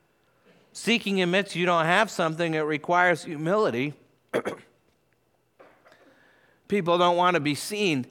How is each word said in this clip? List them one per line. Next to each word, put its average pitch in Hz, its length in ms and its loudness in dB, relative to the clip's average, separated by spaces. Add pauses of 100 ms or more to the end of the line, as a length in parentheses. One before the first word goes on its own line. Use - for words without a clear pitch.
(720)
Seeking 202 500 0
admits 190 320 0
you 170 100 -2
don't 170 220 2
have 190 240 2
something. 165 440 -2
It 156 80 0
requires 170 600 0
humility. 156 720 -2 (380)
<clears throat> - 100 -2 (2250)
People 180 320 0
don't 175 180 4
want 180 180 4
to 165 60 0
be 143 140 -2
seen 170 560 -2